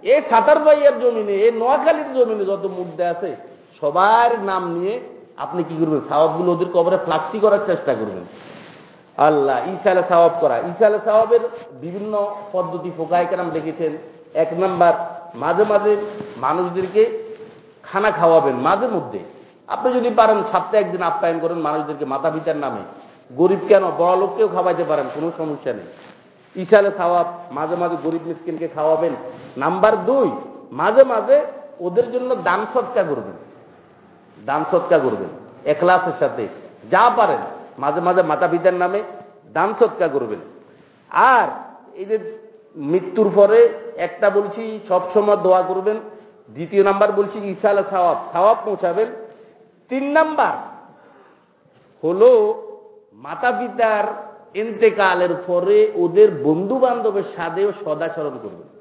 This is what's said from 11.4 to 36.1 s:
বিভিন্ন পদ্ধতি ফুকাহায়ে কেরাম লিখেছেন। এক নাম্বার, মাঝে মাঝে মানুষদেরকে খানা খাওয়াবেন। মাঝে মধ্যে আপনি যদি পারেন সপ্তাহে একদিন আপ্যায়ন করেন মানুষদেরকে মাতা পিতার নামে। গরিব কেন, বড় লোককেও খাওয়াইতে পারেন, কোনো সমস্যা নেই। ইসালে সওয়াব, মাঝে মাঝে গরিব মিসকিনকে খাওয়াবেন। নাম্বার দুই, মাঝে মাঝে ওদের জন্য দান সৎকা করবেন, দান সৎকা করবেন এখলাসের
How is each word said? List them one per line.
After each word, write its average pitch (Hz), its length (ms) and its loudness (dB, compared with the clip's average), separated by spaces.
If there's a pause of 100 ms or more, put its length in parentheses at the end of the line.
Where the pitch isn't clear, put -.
বিভিন্ন 202 640 -6 (160)
পদ্ধতি 175 460 -6
ফুকাহায়ে 170 300 0
কেরাম 175 260 -4
লিখেছেন। 156 440 -6 (360)
এক 160 200 0
নাম্বার, 175 400 2 (420)
মাঝে 170 280 0
মাঝে 208 320 2 (420)
মানুষদেরকে 180 880 -2 (600)
খানা 202 280 -2
খাওয়াবেন। 160 440 4
মাঝে 185 320 0
মধ্যে 170 320 -6 (480)
আপনি - 260 -2
যদি 240 220 0
পারেন 214 280 4
সপ্তাহে 185 340 -2
একদিন 180 240 -2
আপ্যায়ন 170 380 -2
করেন 165 180 -4
মানুষদেরকে 151 480 -4
মাতা 135 240 -2
পিতার 156 260 -4
নামে। 127 260 -6 (540)
গরিব 180 320 -6
কেন, 196 160 6 (140)
বড় 180 200 2
লোককেও 202 300 0
খাওয়াইতে 175 360 -2
পারেন, 151 220 -2 (100)
কোনো 160 220 -6
সমস্যা 147 360 -6
নেই। 101 120 -12 (760)
ইসালে 202 360 6
সওয়াব, 175 280 2 (260)
মাঝে 156 240 -4
মাঝে 175 280 -2
গরিব 165 220 -4
মিসকিনকে 160 420 -8
খাওয়াবেন। 156 460 0 (440)
নাম্বার 185 480 0
দুই, 240 260 2 (400)
মাঝে 180 320 4
মাঝে 240 380 2 (380)
ওদের 190 320 -2
জন্য 247 240 -2
দান 185 380 -2
সৎকা 220 300 -2
করবেন, 117 340 -6 (1080)
দান 147 260 -2
সৎকা 170 280 2
করবেন 104 300 -2 (360)
এখলাসের 175 540 2